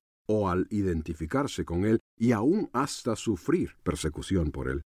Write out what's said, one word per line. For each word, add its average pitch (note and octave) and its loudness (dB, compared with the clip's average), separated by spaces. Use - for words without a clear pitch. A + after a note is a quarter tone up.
o G#2+ 2
al F2+ 2
identificarse F2+ -2
con F2 -2
él A2 4
y A#2+ 4
aún D3 2
hasta B2 -2
sufrir A2+ -2
persecución D#2+ 0
por C2 -4
él. C2+ -4